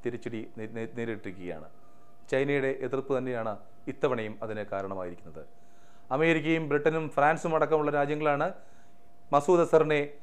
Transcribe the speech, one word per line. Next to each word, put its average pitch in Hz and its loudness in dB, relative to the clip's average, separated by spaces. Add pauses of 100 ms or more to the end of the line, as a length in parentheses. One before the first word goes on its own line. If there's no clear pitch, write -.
തിരിച്ചടി 117 -6 (100)
നേ-, 110 -8
നേ-, 113 -6
നേരിട്ടിരിക്കുകയാണ്. 98 -6 (680)
ചൈനയുടെ 139 2 (120)
എതിർപ്പ് 131 0
തന്നെയാണ് 117 -2 (320)
ഇത്തവണയും 113 0
അതിന് 107 -4
കാരണമായിരിക്കുന്നത്. 90 -6 (680)
അമേരിക്കയും 160 4
ബ്രിട്ടനും 156 2
ഫ്രാൻസും 160 4
അടക്കമുള്ള 151 4
രാജ്യങ്ങളാണ് 147 2 (800)
മസൂദ് 160 8
അസറിനെ 151 6 (140)